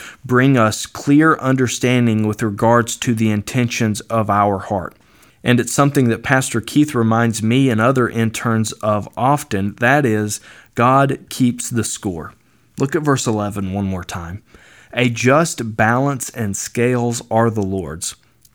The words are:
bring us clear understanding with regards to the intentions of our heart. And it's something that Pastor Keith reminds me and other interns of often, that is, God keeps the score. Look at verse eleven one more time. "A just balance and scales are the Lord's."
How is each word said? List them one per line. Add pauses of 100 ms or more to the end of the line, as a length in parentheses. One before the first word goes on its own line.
(240)
bring
us
clear
understanding
with
regards
to
the
intentions
of
our
heart. (480)
And
it's
something
that
Pastor
Keith
reminds
me
and
other
interns
of
often,
that
is, (360)
God (100)
keeps
the
score. (460)
Look
at
verse
eleven
one
more
time. (520)
"A
just
balance
and
scales (100)
are
the
Lord's." (400)